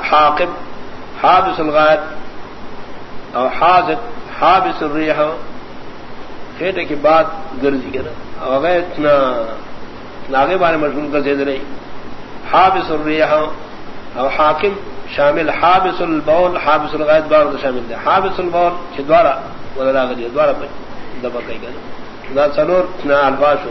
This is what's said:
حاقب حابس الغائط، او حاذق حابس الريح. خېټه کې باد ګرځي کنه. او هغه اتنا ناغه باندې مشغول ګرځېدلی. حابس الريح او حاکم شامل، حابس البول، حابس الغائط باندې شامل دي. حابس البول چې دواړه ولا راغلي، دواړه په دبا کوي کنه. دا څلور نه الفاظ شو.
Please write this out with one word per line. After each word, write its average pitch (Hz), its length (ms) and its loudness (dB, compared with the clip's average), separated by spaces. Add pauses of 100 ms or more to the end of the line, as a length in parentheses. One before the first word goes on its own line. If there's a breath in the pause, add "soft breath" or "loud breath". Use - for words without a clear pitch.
(120)
حاقب 151 360 4 (760)
حابس 180 360 4
الغائط، 151 400 4 (1400)
او 127 140 2
حاذق 170 480 4 (440)
حابس 175 420 4
الريح. 151 320 0 (1400)
خېټه 175 300 -4
کې 151 120 -2
باد 156 240 6 (380)
ګرځي 131 300 0
کنه. 131 180 -6 (320)
او 127 100 -2
هغه 165 240 2
اتنا 139 680 2 (840)
ناغه 143 280 2
باندې 165 180 4
مشغول 147 360 -2
ګرځېدلی. 139 480 0 (920)
حابس 180 400 4
الريح 151 400 0 (880)
او 135 120 0
حاکم - 400 2 (460)
شامل، 147 360 2
حابس 180 500 2
البول، 165 560 2
حابس 151 380 0
الغائط 151 300 4
باندې 147 360 4
شامل 127 280 -2
دي. 117 60 -6
حابس 190 440 0
البول 175 320 2 (260)
چې 143 40 -6
دواړه 151 320 6 (440)
ولا 131 140 2
راغلي، 123 440 0
دواړه 147 160 4
په - 160 -4 (560)
دبا 120 240 -6
کوي 123 100 -6
کنه. - 800 -10
دا 143 200 4
څلور 175 280 4 (220)
نه 143 220 4
الفاظ 139 360 4
شو. 120 80 -6